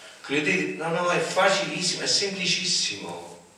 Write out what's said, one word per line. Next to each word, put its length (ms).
Credete? 520
No, 160
no, 200
è 100
facilissimo, 840
è 40
semplicissimo. 1400